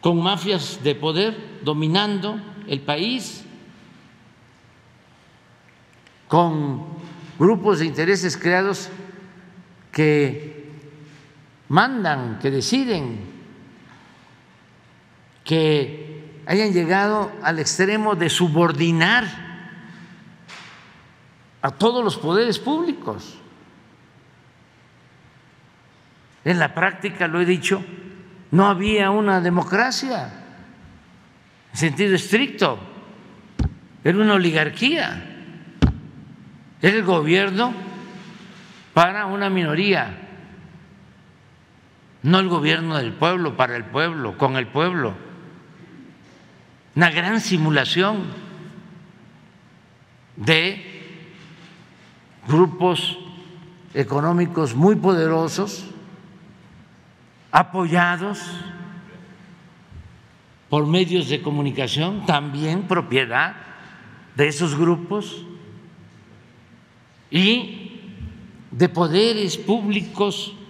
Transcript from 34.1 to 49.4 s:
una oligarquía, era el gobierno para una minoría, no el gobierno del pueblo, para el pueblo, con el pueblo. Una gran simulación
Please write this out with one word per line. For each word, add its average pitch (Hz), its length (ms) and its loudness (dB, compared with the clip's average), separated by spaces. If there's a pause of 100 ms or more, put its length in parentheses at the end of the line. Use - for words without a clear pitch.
una 214 160 4
oligarquía, 175 880 0 (1600)
era 196 140 6
el 220 80 0
gobierno 185 680 2 (1200)
para 190 340 4
una 196 240 -2
minoría, 165 680 2 (2000)
no 175 180 6
el 190 80 0
gobierno 160 480 0
del 120 160 -2
pueblo, 165 440 0
para 123 200 2
el 117 80 -6
pueblo, 135 520 -4
con 135 200 2
el 127 100 -2
pueblo. 139 480 -2 (1800)
Una 170 140 4
gran 180 300 0
simulación 170 840 0 (2000)